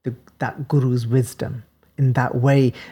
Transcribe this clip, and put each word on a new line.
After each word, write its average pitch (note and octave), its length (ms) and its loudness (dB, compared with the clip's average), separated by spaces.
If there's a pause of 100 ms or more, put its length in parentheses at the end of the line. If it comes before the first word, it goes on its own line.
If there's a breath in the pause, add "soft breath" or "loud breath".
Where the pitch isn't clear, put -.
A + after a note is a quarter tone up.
the, A#2+ 120 -6 (240)
that C3 280 -6
Guru's B2+ 380 0
wisdom A#2+ 580 -2 (340)
in C3 160 2
that B2 220 0
way. C3+ 380 4 (180 loud breath)